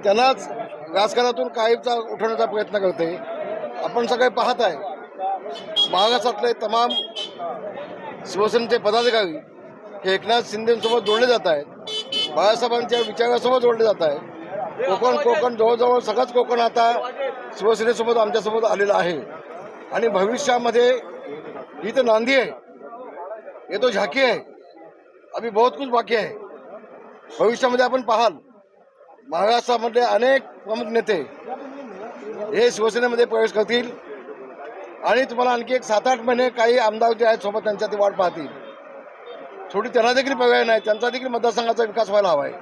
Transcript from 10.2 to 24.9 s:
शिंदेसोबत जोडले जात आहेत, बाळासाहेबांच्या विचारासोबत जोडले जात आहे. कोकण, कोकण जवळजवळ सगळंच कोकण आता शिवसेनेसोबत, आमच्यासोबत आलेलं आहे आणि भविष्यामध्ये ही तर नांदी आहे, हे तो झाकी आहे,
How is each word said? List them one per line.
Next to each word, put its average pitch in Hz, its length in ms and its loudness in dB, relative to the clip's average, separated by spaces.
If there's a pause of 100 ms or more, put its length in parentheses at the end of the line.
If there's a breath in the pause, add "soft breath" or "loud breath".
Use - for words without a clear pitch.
शिंदेसोबत 226 600 0
जोडले 220 200 4
जात 233 220 2
आहेत, 147 180 0 (680)
बाळासाहेबांच्या 226 640 2
विचारासोबत 233 600 2
जोडले 233 220 4
जात 202 180 2
आहे. 151 160 2 (680)
कोकण, 233 320 2
कोकण 233 400 2
जवळजवळ 233 440 4
सगळंच 247 340 -2
कोकण 247 260 2
आता 233 500 2 (500)
शिवसेनेसोबत, 226 580 2
आमच्यासोबत 214 480 2
आलेलं 202 280 2
आहे 170 440 0 (560)
आणि 220 140 2
भविष्यामध्ये 240 920 2 (840)
ही 208 120 -4
तर 262 60 2
नांदी 233 340 4
आहे, 214 160 2 (1200)
हे 208 80 0
तो 247 80 4
झाकी 202 320 0
आहे, 226 180 4 (960)